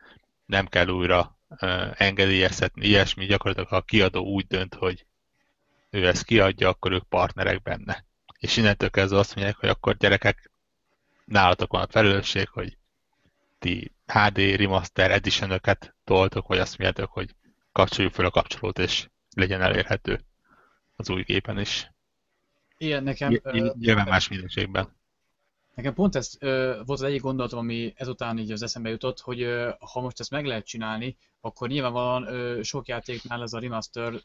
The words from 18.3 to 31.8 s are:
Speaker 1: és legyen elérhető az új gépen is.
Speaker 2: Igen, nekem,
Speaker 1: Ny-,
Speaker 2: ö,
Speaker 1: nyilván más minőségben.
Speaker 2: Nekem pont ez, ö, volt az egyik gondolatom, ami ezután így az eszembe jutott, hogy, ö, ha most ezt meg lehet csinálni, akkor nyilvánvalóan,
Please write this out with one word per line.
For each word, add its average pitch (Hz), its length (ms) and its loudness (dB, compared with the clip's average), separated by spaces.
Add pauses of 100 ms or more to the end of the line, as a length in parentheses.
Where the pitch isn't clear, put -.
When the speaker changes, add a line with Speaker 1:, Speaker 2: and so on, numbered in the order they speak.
Speaker 1:
és - 300 -2 (260)
legyen 92 260 0
elérhető 98 640 0 (720)
az - 140 -12
új 92 140 -2
gépen 98 360 -2
is. - 320 -6 (840)
Speaker 2:
Igen, 147 260 -4
nekem, 139 280 -2
Speaker 1:
Ny-, 117 120 4
Speaker 2:
ö, 113 340 -2
Speaker 1:
nyilván 110 300 2
más 92 200 2
minőségben. 95 720 -6 (760)
Speaker 2:
Nekem 120 180 -6
pont 190 220 0
ez, 123 240 -6
ö, 131 460 -2
volt 135 140 -6
az 135 60 -4
egyik 139 160 -2
gondolatom, 123 380 -4
ami 117 360 -6
ezután 120 420 -8
így 110 140 -6
az 107 100 -6
eszembe 113 280 -8
jutott, 127 300 -6
hogy, 123 220 -10
ö, 120 280 -4 (100)
ha - 220 -10
most 127 180 -10
ezt - 120 -12
meg 147 140 -6
lehet 113 200 -6
csinálni, 113 520 -8 (240)
akkor 117 260 -10
nyilvánvalóan, 123 600 -2